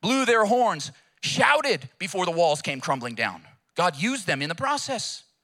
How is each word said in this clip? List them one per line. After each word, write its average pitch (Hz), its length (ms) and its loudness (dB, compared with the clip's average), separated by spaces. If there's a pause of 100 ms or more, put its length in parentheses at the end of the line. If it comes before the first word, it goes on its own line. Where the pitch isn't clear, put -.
blew 254 240 2
their 226 200 4
horns, 208 460 0 (300)
shouted 226 680 2 (100)
before 185 260 -2
the 175 60 0
walls 165 300 2
came 135 200 -4
crumbling 123 340 -4
down. 98 280 -4 (320)
God 170 200 2
used 220 320 -4
them 143 140 0
in 147 80 -4
the 165 60 -4
process. 262 680 -4 (200)